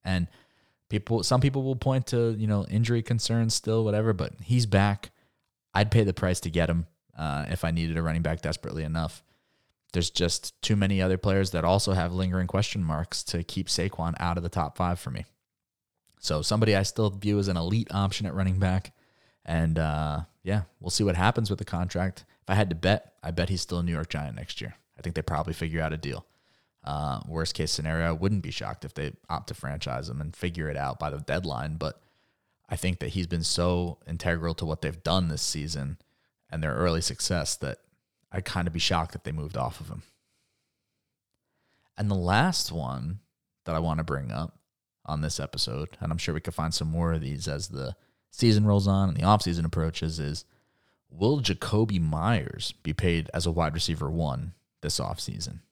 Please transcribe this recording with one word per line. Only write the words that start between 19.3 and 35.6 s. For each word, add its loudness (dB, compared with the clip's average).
And, 2
uh, 0
yeah, 0
we'll -4
see 2
what 4
happens 2
with -2
the -4
contract. -2
If -10
I 4
had 4
to 0
bet, 2
I -4
bet 0
he's 0
still -4
a 0
New 0
York -4
Giant -6
next -10
year. -10
I -20
think -6
they -2
probably -2
figure -2
out -2
a -4
deal. -8
Uh, -4
worst -4
case -2
scenario, 0
I 2
wouldn't -2
be -8
shocked -8
if -12
they -6
opt -6
to -12
franchise -6
him -6
and -8
figure -4
it -4
out -4
by -4
the -6
deadline. -4
But -6
I -2
think 0
that -4
he's -2
been -2
so 0
integral -2
to -4
what -4
they've -6
done 2
this -2
season -4